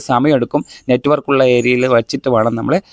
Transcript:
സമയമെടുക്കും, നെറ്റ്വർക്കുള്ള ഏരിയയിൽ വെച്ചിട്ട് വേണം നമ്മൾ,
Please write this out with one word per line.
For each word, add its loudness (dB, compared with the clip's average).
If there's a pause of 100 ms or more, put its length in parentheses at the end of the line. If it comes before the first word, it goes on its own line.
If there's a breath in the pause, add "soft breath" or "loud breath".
സമയമെടുക്കും, 0 (300 loud breath)
നെറ്റ്വർക്കുള്ള 0 (120)
ഏരിയയിൽ 0 (120)
വെച്ചിട്ട് -2
വേണം 0
നമ്മൾ, -2 (200 loud breath)